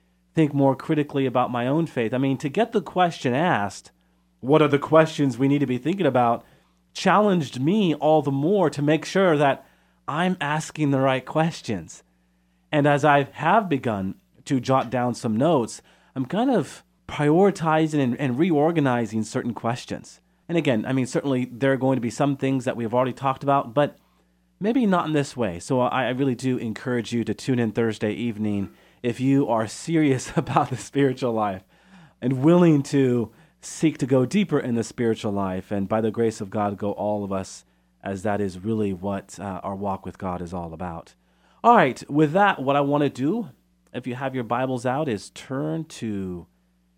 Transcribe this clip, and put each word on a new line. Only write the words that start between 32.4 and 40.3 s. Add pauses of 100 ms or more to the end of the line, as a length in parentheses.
willing
to (280)
seek
to
go
deeper
in
the
spiritual
life,
and
by
the
grace
of
God,
go
all
of
us, (360)
as
that
is
really
what,
uh,
our
walk
with
God